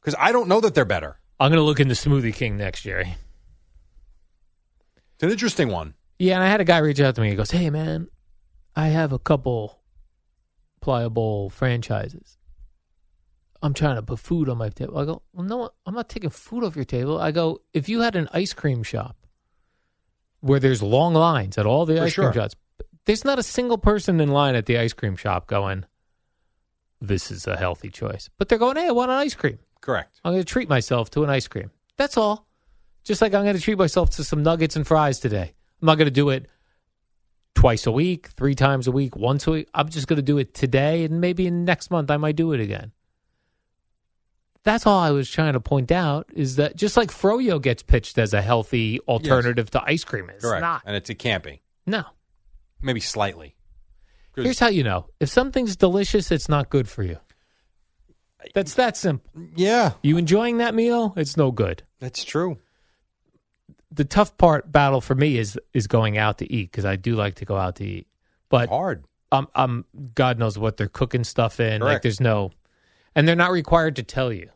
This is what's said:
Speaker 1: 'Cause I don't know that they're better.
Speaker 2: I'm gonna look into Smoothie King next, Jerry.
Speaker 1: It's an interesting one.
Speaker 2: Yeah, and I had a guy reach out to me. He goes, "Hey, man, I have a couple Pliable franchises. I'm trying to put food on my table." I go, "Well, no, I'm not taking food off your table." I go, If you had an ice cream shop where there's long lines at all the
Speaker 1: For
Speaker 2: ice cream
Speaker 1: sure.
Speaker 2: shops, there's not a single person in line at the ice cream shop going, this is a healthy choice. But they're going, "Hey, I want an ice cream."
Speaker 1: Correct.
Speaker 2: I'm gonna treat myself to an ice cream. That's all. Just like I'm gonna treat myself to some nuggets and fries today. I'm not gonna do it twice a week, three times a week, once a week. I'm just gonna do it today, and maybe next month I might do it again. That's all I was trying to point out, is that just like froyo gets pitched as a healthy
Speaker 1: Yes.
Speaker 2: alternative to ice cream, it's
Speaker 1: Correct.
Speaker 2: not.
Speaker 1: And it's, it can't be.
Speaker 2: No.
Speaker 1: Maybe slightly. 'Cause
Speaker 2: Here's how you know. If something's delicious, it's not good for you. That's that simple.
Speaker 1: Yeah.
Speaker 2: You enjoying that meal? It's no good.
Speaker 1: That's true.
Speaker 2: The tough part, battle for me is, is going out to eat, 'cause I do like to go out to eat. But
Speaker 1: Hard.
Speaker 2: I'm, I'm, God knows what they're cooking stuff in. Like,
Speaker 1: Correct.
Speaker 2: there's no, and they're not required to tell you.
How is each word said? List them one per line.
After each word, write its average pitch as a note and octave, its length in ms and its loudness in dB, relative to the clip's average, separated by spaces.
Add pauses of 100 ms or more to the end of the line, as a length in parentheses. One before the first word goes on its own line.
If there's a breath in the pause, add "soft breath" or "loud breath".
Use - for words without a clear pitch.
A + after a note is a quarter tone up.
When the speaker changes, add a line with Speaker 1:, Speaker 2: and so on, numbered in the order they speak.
Speaker 1:
'Cause D3 160 -4
I G3 140 4
don't A#3+ 160 2
know F#3+ 140 4
that G#3+ 120 0
they're C#3 120 4
better. E2 340 -6 (200)
Speaker 2:
I'm C#3 120 4
gonna E3 100 6
look D3+ 180 2
into C3+ 140 2
Smoothie B2+ 400 0
King G#2 240 -4
next, G2 240 -8
Jerry. F2+ 340 -6 (2000)
Speaker 1:
It's - 100 -6
an E3 60 2
interesting G3 400 0
one. D#2+ 240 -6 (260)
Speaker 2:
Yeah, F#3 160 4
and F#3 80 2
I F#3 40 4
had G#3 140 4
a F#3 40 0
guy E3+ 140 6
reach D3 200 2
out C3+ 160 4
to A2+ 60 -2
me. G#2+ 80 2
He G2+ 60 0
goes, G#2 160 -2
"Hey, F3 180 2
man, D#3+ 380 -4 (680)
I D#3 120 0
have D#3 260 2
a B2+ 60 -4
couple B2 600 -2 (1040)
Pliable A2+ 680 -2
franchises. A#2+ 880 -4 (1200)
I'm D3 120 -2
trying C#3+ 220 0
to A2 60 -4
put A2 180 -8
food D#3+ 300 -2
on A#2+ 80 -4
my A2 120 -4
table." - 280 -8
I C#3+ 80 -2
go, D#3+ 160 -8 (120)
"Well, F3+ 120 -8
no, A3+ 240 -6 (160)
I'm F#3 80 -8
not A#3 160 -8
taking - 220 -8
food - 320 -8
off F3 120 -4
your C#3 100 -6
table." C3+ 340 -2
I E3 120 0
go, D#3+ 300 -2 (120)
If D3+ 160 -2
you A3+ 120 0
had A3+ 140 0
an D#3+ 160 0
ice F#3 220 -2
cream C3 300 -2
shop A2+ 320 -8 (1200)
where C#3 200 2
there's B2+ 220 2
long C3 320 4
lines D#3 440 2
at G#2 100 0
all C#3+ 180 2
the D#3+ 120 2
Speaker 1:
For E3 60 2
Speaker 2:
ice E3 120 0
cream E3 120 2
Speaker 1:
sure. A2+ 60 2 (100)
Speaker 2:
shops, - 120 -8 (500)
there's G#3+ 200 0
not C#4 140 2
a A3+ 40 -2
single B3 340 -2
person G3+ 420 2
in D3 120 2
line C#3 240 2
at A2+ 120 -2
the A#2+ 120 0
ice A#2 140 -2
cream G2+ 220 -6
shop F#2 320 -4
going, G2 380 -4 (1160)
this G2 300 -4
is F#2 160 -12
a G2 100 -4
healthy F#2 320 -6
choice. G2+ 480 -10
But F#3+ 120 -4
they're A#3 80 4
going, B3 200 0
"Hey, F4 100 -2
I D#4+ 40 0
want B3 200 0
an C4 60 0
ice C#4+ 180 -4
cream." A2 240 -6 (220)
Speaker 1:
Correct. - 420 -6
Speaker 2:
I'm E3+ 100 -2
gonna F#3 100 0
treat G#3+ 260 -4
myself B2 420 0
to D3+ 120 -2
an D3 60 -2
ice C3+ 180 -2
cream. - 240 -12 (260)
That's C#4 200 -2
all. G#3+ 300 0 (560)
Just G#3 180 -2
like G#3+ 120 4
I'm G3+ 120 2
gonna G3+ 140 2
treat G#3 180 0
myself F3+ 340 4
to - 120 -6
some D3 200 -2
nuggets D#3+ 320 2
and D#3 100 -2
fries D3+ 340 2
today. G2+ 340 -4 (280)
I'm - 40 -6
not D#3 120 6
gonna D3+ 140 4
do C#3+ 180 2
it C3+ 180 -4 (1080)
twice A#2 320 4
a A#2 40 2
week, E3 380 -2
three C#3 260 -2
times C3+ 320 2
a B2+ 40 0
week, C3 240 -2
once B2+ 320 0
a D#3+ 40 2
week. D#3 220 -4
I'm D3+ 160 0
just D#3 180 -6
gonna D3+ 140 0
do C#3+ 160 0
it C3+ 160 -4
today, C#3+ 520 0
and D#3+ 160 -2
maybe F3+ 280 0
next F3 420 -2
month D3+ 200 0
I D3 60 2
might D3+ 180 -2
do E3 180 0
it B2+ 60 -2
again. G#2+ 320 -6 (1700)
That's A3 220 0
all G3+ 140 6
I E3 120 4
was C#3 180 0
trying D#3 240 0
to B2+ 80 0
point C3+ 300 0
out, D#3+ 420 0
is C3 240 -2
that D3 180 0
just G3+ 220 -2
like A3+ 120 0
froyo G#3 520 0
gets B2 220 -2
pitched - 340 0
as A2 160 0
a G2+ 80 2
healthy A2+ 520 0
Speaker 1:
Yes. B2+ 140 -6
Speaker 2:
alternative A#2+ 640 0
to C3 140 -2
ice D#3+ 180 -2
cream, F#2+ 260 -8
it's G2+ 140 -14
Speaker 1:
Correct. A#2 180 0
Speaker 2:
not. E3 240 -4
Speaker 1:
And G#2 100 -6
it's, G2 140 -8
it A2+ 60 -8
can't G2+ 280 -4
be. C#2+ 180 -16 (240)
Speaker 2:
No. G3 180 -4 (800)
Speaker 1:
Maybe C3 180 -4
slightly. F#2+ 560 -6 (800)
'Cause C3 100 -6
Speaker 2:
Here's B3 160 -2
how A#3+ 80 4
you F#3+ 160 2
know. F#2 240 -2 (140)
If D3+ 80 -2
something's B3+ 480 0
delicious, F#3+ 540 2
it's D#3+ 180 -2
not D3 200 0
good C3 200 0
for - 120 -10
you. F2 160 -6 (1400)
That's F#3 220 -2
that B3 220 2
simple. D#3 320 -2 (260)
Speaker 1:
Yeah. G3 380 2 (100)
Speaker 2:
You D3 140 4
enjoying G#3 400 2
that A#3 180 0
meal? A#3 400 2
It's D3+ 220 -4
no C#3 140 4
good. F#2+ 320 -2 (160)
Speaker 1:
That's - 260 -12
true. E3 320 -4 (1300)
Speaker 2:
The D3 160 -2
tough G3+ 320 2
part, D#3+ 340 4
battle C#3 300 4
for - 140 0
me C#3 220 2
is, G#2 200 -4 (160)
is G#2+ 140 0
going A2 300 2
out G#2+ 220 0
to D#2+ 120 -8
eat, G#2 220 -4
'cause G#2 120 -4
I G2 120 0
do A#2 180 -2
like G2+ 200 -2
to - 100 -12
go G2+ 100 -4
out F#2 220 -4
to G2+ 80 -10
eat. F#2+ 220 -12 (420)
But A#2+ 200 4
Speaker 1:
Hard. C3+ 360 -2 (260)
Speaker 2:
I'm, C3+ 240 0
I'm, B2+ 300 0 (280)
God B2+ 260 2
knows A2 180 -2
what G#2+ 200 -4
they're G2+ 120 -4
cooking A#2+ 340 -2
stuff - 380 -2
in. A2 200 0
Like, B2 80 0
Speaker 1:
Correct. C#3+ 140 0
Speaker 2:
there's A2 160 -2
no, G#2+ 320 0 (640)
and D3+ 120 6
they're E3+ 80 4
not F3 160 4
required D#3+ 440 2
to B2 80 -8
tell B2+ 300 -4
you. E2+ 220 -12